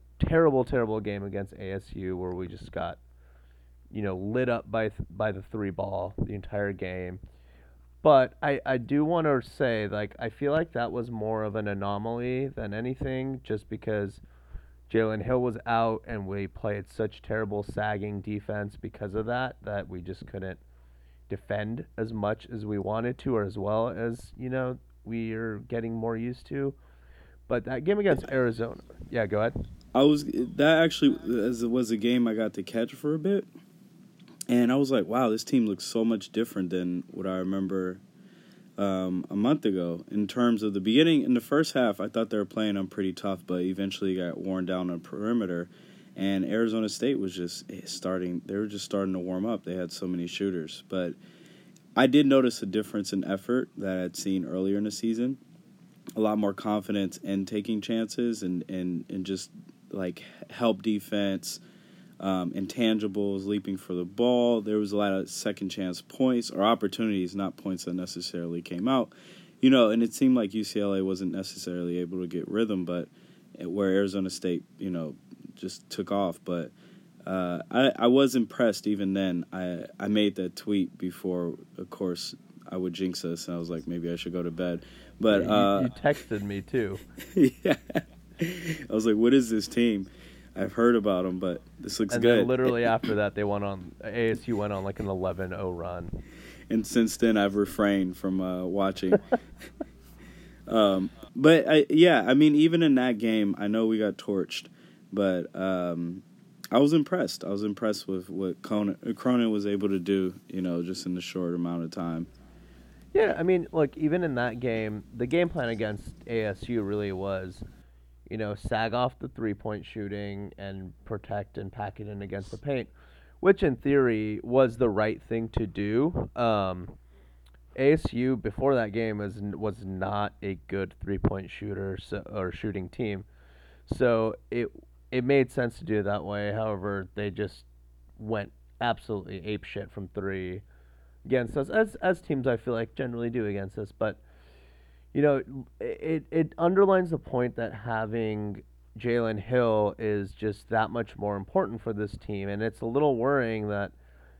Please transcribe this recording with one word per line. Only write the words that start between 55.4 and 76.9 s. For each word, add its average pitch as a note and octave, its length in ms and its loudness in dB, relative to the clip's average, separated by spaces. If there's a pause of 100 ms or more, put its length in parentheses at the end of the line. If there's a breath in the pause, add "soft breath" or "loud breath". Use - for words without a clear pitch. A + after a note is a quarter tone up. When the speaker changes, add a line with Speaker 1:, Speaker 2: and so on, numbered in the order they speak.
Speaker 2:
A A2 40 0
lot G#2+ 180 2
more G2+ 160 0
confidence G2+ 640 -2
in G2 260 -2
taking G#2+ 380 -4
chances A2+ 600 -2
and, F2+ 280 -4
and, F2+ 400 -4
and F#2 160 -6
just, F#2+ 240 -6 (400)
like, F2+ 320 -6 (260 loud breath)
help A2+ 320 0
defense, G2+ 800 -2 (600 loud breath)
um, F2+ 300 -2
intangibles, G2+ 960 -2
leaping G2+ 300 -2
for F#2 180 -8
the F2+ 100 -2
ball. A#2+ 560 4
There G#2+ 180 0
was G#2 120 0
a G#2 60 -2
lot G2+ 160 2
of F#2+ 180 -2
second - 380 -4
chance F#2 340 -6
points B2+ 480 0
or G2 140 0
opportunities, G2+ 720 2
not G2 200 -4
points F#2 280 -6
that F2+ 100 -6
necessarily F2 640 -6
came F2+ 280 -4
out. C3 240 0 (500 loud breath)
You C3 80 8
know, A#2+ 200 8
and A#2 120 4
it A#2 100 0
seemed C3 220 4
like G#2+ 180 2
U G#2+ 120 -2
C - 160 -2
L G2+ 140 2
A F#2+ 100 2
wasn't F#2 260 -2
necessarily F2 680 -4
able F2+ 220 -4
to F2 60 -4
get E2+ 220 -6
rhythm, G#2 360 0
but F2 240 -4 (520 soft breath)
where G2 300 0
Arizona F#2+ 400 2
State, F2+ 340 -2 (140)
you F#2+ 120 -4
know, D#2+ 240 -6 (400)
just - 360 -12
took - 200 -6
off. G2+ 340 0
But, E2+ 280 -4 (520 loud breath)